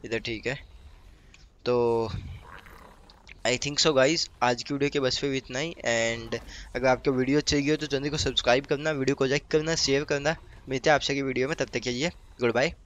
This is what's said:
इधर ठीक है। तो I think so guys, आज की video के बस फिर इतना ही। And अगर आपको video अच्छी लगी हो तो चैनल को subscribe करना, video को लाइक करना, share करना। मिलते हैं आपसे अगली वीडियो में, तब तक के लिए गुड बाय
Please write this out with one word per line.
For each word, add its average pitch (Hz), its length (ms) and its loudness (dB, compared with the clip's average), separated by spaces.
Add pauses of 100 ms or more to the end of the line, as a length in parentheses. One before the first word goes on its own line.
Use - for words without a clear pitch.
इधर 110 160 -4
ठीक 113 260 -6
है। 135 80 -2 (1080)
तो 117 440 2 (1400)
I 120 100 2
think 143 220 -4
so 160 140 4
guys, 139 340 4 (160)
आज 120 200 2
की 143 100 -6
video 139 160 0
के 147 100 -2
बस 127 200 0
फिर 139 160 -2
इतना 127 240 -6
ही। 170 140 -6 (140)
And 117 520 -2 (360)
अगर 127 120 2
आपको 131 240 2
video 131 280 2
अच्छी 147 160 0
लगी 143 140 0
हो 156 60 2
तो 151 120 -6
चैनल 139 220 -2
को 147 100 -4
subscribe 131 460 2
करना, 151 280 -2
video 135 220 2
को 135 100 2
लाइक 139 220 0
करना, 156 300 2
share 139 280 2
करना। 147 300 0 (340)
मिलते 131 200 0
हैं 147 60 8
आपसे 143 180 0
अगली 139 100 -2
वीडियो 127 240 -2
में, 165 100 -4
तब 139 80 -2
तक 127 140 -6
के 123 120 -4
लिए 139 200 -2 (300)
गुड 117 120 2
बाय 139 200 2 (120)